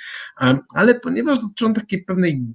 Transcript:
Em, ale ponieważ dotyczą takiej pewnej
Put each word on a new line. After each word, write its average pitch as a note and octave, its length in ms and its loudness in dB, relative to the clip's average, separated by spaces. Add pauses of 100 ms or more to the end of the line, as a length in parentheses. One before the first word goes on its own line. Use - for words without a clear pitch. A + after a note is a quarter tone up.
(400)
Em, C3 180 4 (160)
ale A#3 200 4
ponieważ B3+ 440 -2
dotyczą A3 360 -2
takiej F#3+ 300 -4
pewnej F3+ 340 0 (160)